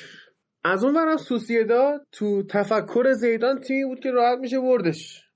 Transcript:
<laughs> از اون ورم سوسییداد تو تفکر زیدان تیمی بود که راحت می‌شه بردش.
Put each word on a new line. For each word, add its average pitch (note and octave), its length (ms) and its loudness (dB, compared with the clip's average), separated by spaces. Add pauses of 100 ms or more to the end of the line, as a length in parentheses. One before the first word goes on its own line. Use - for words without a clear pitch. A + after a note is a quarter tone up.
(240)
<laughs> - 400 -20
از F#3 200 0
اون C#4+ 120 2
ورم D#4+ 200 2
سوسییداد A#3+ 840 0 (120)
تو G3+ 300 -2
تفکر G#3 680 0
زیدان A#3+ 480 0
تیمی C4+ 240 -4
بود C4 160 -8
که C4 100 -4
راحت B3 280 2
می‌شه C4 220 -4
بردش. A3 640 -2 (120)